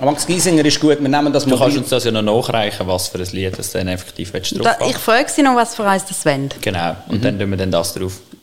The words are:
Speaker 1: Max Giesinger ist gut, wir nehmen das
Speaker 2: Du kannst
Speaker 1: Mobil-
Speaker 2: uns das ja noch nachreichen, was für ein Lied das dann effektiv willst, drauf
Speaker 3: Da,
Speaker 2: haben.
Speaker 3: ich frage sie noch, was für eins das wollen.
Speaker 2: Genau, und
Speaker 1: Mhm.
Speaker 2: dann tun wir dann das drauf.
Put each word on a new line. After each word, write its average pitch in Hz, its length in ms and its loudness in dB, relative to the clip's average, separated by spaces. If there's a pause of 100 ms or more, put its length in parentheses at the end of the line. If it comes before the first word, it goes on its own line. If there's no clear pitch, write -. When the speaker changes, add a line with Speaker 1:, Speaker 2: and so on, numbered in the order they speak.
Speaker 1:
Max 147 240 0
Giesinger 170 400 2
ist 147 140 2
gut, 147 200 4
wir 143 80 0
nehmen 147 240 2
das 139 140 2
Speaker 2:
Du 131 60 2
kannst 127 160 4
Speaker 1:
Mobil- 143 100 2
Speaker 2:
uns 123 120 -4
das 120 140 0
ja 117 80 2
noch 110 120 0
nachreichen, 107 640 0
was 90 200 -2
für 90 120 -8
ein 90 120 -6
Lied 95 260 -4
das - 140 -8
dann 92 160 -2
effektiv 90 460 -8
willst, - 240 -6
drauf 226 60 -2
Speaker 3:
Da, 226 160 2
Speaker 2:
haben. - 100 0
Speaker 3:
ich 254 80 -2
frage 240 320 2
sie - 140 0
noch, 262 120 4
was 233 200 0
für 214 100 -4
eins 190 200 2
das - 200 -6
wollen. 139 240 0 (100)
Speaker 2:
Genau, 85 360 -2 (120)
und 104 120 -2
Speaker 1:
Mhm. - 20 -4
Speaker 2:
dann 104 180 0
tun 101 120 -2
wir 92 60 -2
dann 92 140 -2
das 85 220 0
drauf. 95 200 -6 (300)